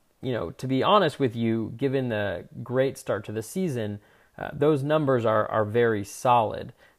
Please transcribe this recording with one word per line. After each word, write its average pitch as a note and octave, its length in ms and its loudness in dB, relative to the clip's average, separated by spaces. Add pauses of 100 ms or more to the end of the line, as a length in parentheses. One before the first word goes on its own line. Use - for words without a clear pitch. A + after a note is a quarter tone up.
(220)
you B2+ 100 -4
know, F2 200 -4
to - 140 -10
be C3 160 0
honest F3 380 4
with A#2 160 0
you, A2+ 400 -2
given C3 320 0
the G2+ 380 -4 (160)
great B2+ 340 0
start G#2 300 -4
to A2+ 60 -10
the A2 100 -6
season, A#2 580 -4 (380)
uh, - 160 -8
those C#3+ 280 2
numbers C3+ 440 2
are, A2 220 2
are A2 180 2
very A2+ 360 2
solid. A#2 680 0 (260)